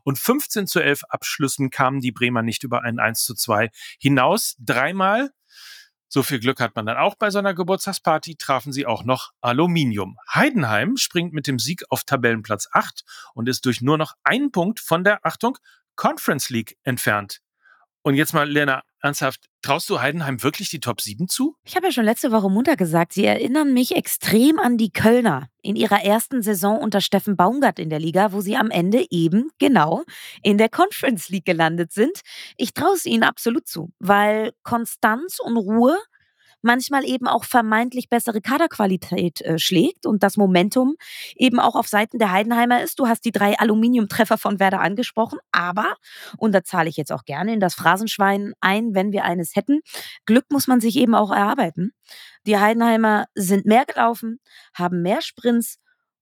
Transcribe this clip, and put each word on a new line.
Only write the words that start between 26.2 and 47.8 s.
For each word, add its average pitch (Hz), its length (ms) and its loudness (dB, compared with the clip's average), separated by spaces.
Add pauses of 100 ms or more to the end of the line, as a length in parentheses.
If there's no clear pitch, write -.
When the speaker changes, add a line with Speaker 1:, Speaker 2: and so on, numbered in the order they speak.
Speaker 2:
Saison 202 380 0
unter 202 200 0
Steffen 190 380 0
Baumgart 226 420 2
in 160 100 -6
der 156 100 -2
Liga, 180 340 0
wo 202 80 -4
sie 202 160 -4
am 220 140 0
Ende 175 380 2
eben 175 480 4
genau 208 460 4 (380)
in 202 160 4
der 220 100 4
Conference 269 600 0
League 185 160 -6
gelandet 165 480 0
sind. 277 300 0 (340)
Ich - 160 -4
traue 359 220 2
es 339 100 -4
ihnen 226 180 0
absolut - 460 -2
zu, 175 300 -12
weil 208 520 2 (120)
Konstanz 233 760 -2
und 240 160 -4
Ruhe 233 420 2 (680)
manchmal 254 380 0
eben 247 240 -4
auch - 160 0
vermeintlich 240 640 0
bessere 233 320 -2
Kaderqualität, 196 1000 -2
äh, 165 180 -2
schlägt 185 460 0
und 214 180 2
das 196 140 2
Momentum 208 580 2 (400)
eben 247 240 2
auch 233 160 2
auf - 140 -2
Seiten 214 300 -2
der 208 120 2
Heidenheimer 233 500 2
ist. - 180 -8
Du 262 100 2
hast 233 160 0
die 233 80 -2
drei 202 260 2
Aluminiumtreffer 220 800 2
von 202 240 -2
Werder 190 180 2
angesprochen, 226 600 -2 (120)
aber, 180 460 -2 (400)
und 214 160 0
da 190 100 4
zahle 165 240 -2
ich - 80 -6
jetzt 151 160 -6
auch 143 140 -8
gerne 170 280 -6
in 220 60 -2
das 185 160 0
Phrasenschwein 196 840 0